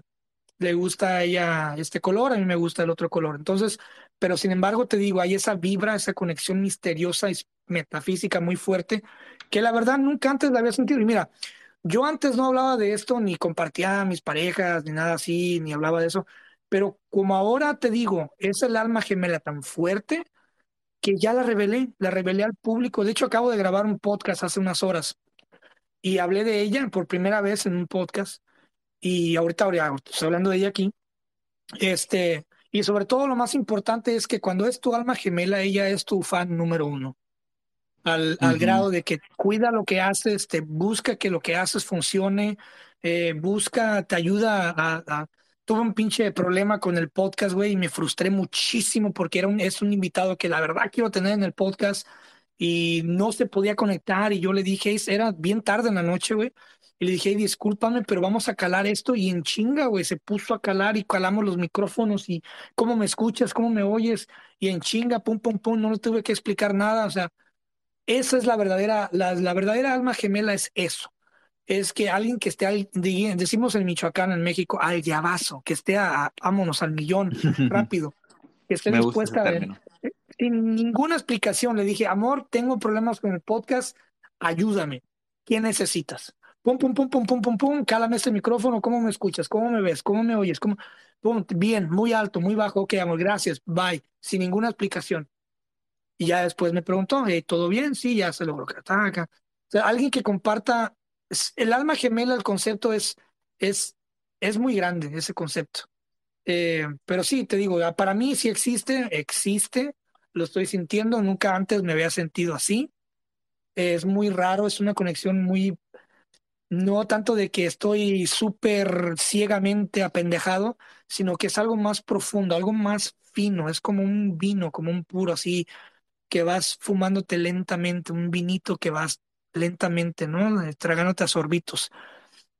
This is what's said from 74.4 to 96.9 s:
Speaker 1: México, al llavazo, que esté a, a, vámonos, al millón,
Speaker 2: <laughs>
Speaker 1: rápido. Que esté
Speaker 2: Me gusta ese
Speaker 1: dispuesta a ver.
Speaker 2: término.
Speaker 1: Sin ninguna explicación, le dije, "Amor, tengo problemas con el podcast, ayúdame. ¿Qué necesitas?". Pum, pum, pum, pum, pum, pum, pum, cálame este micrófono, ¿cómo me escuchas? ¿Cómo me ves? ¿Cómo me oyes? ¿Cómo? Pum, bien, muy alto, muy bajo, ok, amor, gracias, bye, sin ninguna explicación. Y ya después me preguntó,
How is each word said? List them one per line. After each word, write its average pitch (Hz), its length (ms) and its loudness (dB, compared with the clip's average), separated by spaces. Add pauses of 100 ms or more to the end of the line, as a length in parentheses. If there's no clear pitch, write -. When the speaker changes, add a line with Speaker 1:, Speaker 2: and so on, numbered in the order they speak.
Speaker 1:
México, 175 380 -2
al 170 200 0
llavazo, 156 640 -2
que - 80 -2
esté 190 240 0
a, 147 300 2
a, - 60 -8 (100)
vámonos, 185 400 0
al 160 80 -2
millón, 170 400 0
Speaker 2:
<laughs> 139 380 2
Speaker 1:
rápido. 151 440 0 (540)
Que 185 80 0
esté 208 160 0
Speaker 2:
Me 233 80 4
gusta 220 260 2
ese - 80 -6
Speaker 1:
dispuesta 233 80 2
a 202 40 2
ver. 190 80 4
Speaker 2:
término. 196 240 -4 (600)
Speaker 1:
Sin 226 380 2
ninguna 240 400 2
explicación, 233 640 -2
le 202 60 0
dije, 202 240 -2
"Amor, 220 420 0
tengo 247 300 0
problemas 220 400 0
con 196 140 -2
el 175 80 -4
podcast, 247 560 -4 (420)
ayúdame. 170 640 0 (420)
¿Qué 220 140 0
necesitas?". 202 760 -4 (260)
Pum, 254 160 2
pum, 254 160 2
pum, 262 160 2
pum, 262 160 2
pum, 247 160 2
pum, 233 160 0
pum, 277 280 2
cálame 226 320 2
este 240 140 0
micrófono, 226 500 2
¿cómo 240 200 0
me 226 100 2
escuchas? 180 380 -4
¿Cómo 220 200 0
me 233 120 2
ves? 175 220 0
¿Cómo 208 200 2
me 233 120 2
oyes? 185 240 0
¿Cómo? 208 180 0 (440)
Pum, 220 240 0 (100)
bien, 196 340 2
muy 208 240 2
alto, 208 280 0
muy 196 140 2
bajo, 202 260 0
ok, 196 140 0
amor, 175 240 0
gracias, 180 460 0
bye, 175 380 -2 (160)
sin - 220 -4
ninguna 196 280 0
explicación. 175 600 -4 (880)
Y 170 100 0
ya 175 160 4
después 175 300 0
me 175 80 2
preguntó, 190 460 0